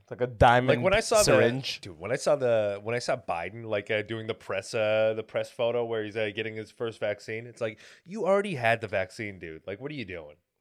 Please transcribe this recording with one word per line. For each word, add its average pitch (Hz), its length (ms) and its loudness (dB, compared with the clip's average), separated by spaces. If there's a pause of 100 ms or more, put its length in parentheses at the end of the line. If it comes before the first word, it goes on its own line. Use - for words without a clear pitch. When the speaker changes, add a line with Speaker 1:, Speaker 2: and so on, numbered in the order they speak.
Speaker 1:
It's - 100 -16
like 113 100 -6
a 123 60 0
diamond 123 520 6
Speaker 2:
like, 120 40 -2
when 190 100 2
I 214 60 4
saw 220 220 4
Speaker 1:
syringe. 123 600 4
Speaker 2:
the, 104 80 -14
dude, 78 100 -18
when 98 120 -6
I 135 40 -2
saw 151 200 2
the, 110 480 2
when 113 120 -4
I 123 40 -2
saw 139 180 -2
Biden, 98 480 -6
like, 104 260 -4
uh, 107 100 2
doing 110 260 -6
the 110 60 -2
press, - 400 -8
uh, 110 420 4
the 110 80 -6
press - 260 -6
photo 120 360 0
where 113 180 -2
he's, 104 140 -6
uh, 107 180 0
getting 110 200 -6
his 107 160 -10
first 113 280 -8
vaccine, 110 480 -6
it's 117 140 -12
like, 110 180 -6 (260)
you 185 200 -8
already 196 300 2
had 117 260 2
the 110 60 -6
vaccine, 95 520 -4
dude. 80 260 -14
Like, 101 140 -8
what 139 120 -10
are 151 40 -10
you 123 100 -8
doing? 80 300 -12 (260)